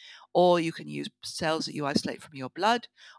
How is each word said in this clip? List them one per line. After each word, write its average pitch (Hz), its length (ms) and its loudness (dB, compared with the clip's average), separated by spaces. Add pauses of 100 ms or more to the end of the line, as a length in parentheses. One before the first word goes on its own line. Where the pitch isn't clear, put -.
(320)
Or 175 280 6
you 165 120 -2
can 156 160 -12
use 147 220 -8 (120)
cells 160 440 -4
that 147 80 -10
you 147 120 -4
isolate 147 360 -4
from - 120 -20
your 131 160 -10
blood, 226 380 0 (300)